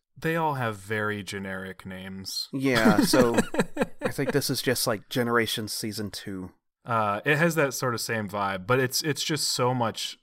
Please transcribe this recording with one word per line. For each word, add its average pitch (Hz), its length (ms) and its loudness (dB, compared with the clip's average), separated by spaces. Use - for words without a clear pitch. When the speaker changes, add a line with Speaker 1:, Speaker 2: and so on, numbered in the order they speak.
Speaker 1:
They 160 160 -2
all 160 180 0
have 113 220 -2
very 104 460 -2
generic 95 640 -8
names. 95 640 -8
Speaker 2:
Yeah, 127 500 4
so 127 340 6
Speaker 1:
<laughs> - 320 -4
Speaker 2:
I 269 80 0
think - 220 -2
this 143 180 2
is 131 100 -2
just, - 260 0
like, 113 220 -2
Generations 117 640 2
season 104 380 -6
two. 92 400 -10
Speaker 1:
Uh, 107 400 0
it 147 120 4
has 165 180 4
that 139 200 2
sort 123 200 0
of 107 60 -2
same 110 280 -2
vibe, 98 380 -2
but 127 140 4
it's, - 220 2
it's 156 200 0
just - 260 -2
so 127 260 2
much, 113 480 -2